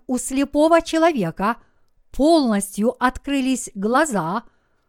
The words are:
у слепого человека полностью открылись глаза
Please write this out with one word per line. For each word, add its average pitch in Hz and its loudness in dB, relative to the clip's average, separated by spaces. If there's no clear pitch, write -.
у 254 -4
слепого 294 2
человека 240 -2
полностью 240 0
открылись 262 -2
глаза 214 -2